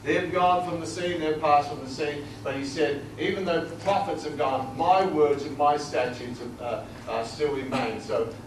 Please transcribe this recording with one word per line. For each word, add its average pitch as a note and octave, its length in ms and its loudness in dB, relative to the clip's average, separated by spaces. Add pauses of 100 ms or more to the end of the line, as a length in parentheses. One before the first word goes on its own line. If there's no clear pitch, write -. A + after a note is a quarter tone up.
They've E3 280 0
gone F3+ 380 4
from E3+ 100 -2
the D#3+ 80 -6
scene, F3 320 -2
they've D#3 220 0
passed D3 280 6
from C#3+ 120 -8
the C3 80 -10
scene, D3 340 -4 (200)
but C#3 120 -2
he C#3 100 -4
said, C#3+ 360 0 (180)
"Even F#3 260 -2
though E3+ 200 0
the - 120 -10
prophets F#3 460 0
have D3 140 -6
gone, C3+ 400 -2
my F#3 280 6
words D3 380 4
and C#3 140 -6
my D3 200 6
statutes, B2 600 -2 (220)
uh, A#2 220 -4 (240)
uh, A#2 160 -2
still D3 300 -2
remain." B2 480 -2
So A2+ 260 0 (180)